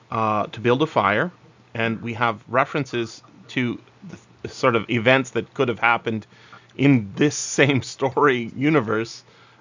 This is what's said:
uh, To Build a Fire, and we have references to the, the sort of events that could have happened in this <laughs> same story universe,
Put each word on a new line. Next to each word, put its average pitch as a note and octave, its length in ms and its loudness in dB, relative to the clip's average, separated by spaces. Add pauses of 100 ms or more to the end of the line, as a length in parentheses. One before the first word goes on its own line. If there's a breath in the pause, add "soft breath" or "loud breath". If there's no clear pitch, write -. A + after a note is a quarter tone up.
(100)
uh, G#2+ 360 -2
To - 140 -14
Build A#2+ 220 2
a D#3 40 2
Fire, A2+ 440 2 (440)
and A2+ 260 -2
we A#2 140 -8
have A2+ 340 -2
references B2 760 -2 (260)
to B2 300 -4 (300)
the, - 80 -16 (260)
the - 60 -10
sort B2 280 2
of G#2 120 0
events B2+ 420 2
that C#3+ 220 -6
could C3 160 0
have G#2+ 100 -4
happened A2+ 480 0 (500 loud breath)
in B2+ 400 4
this C#3+ 200 2
<laughs> - 220 -6
same C3+ 240 4
story C3 760 0
universe, A2+ 680 -2 (360 soft breath)